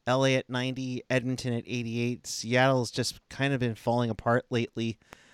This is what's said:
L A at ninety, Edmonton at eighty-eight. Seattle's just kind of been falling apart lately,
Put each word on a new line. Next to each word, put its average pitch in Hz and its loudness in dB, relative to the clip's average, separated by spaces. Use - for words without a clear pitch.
L 131 4
A 131 4
at - -4
ninety, 127 -4
Edmonton 127 0
at 117 -2
eighty-eight. 120 -2
Seattle's 123 2
just - -4
kind 139 -2
of 127 0
been 117 -2
falling 120 0
apart 117 0
lately, 117 -2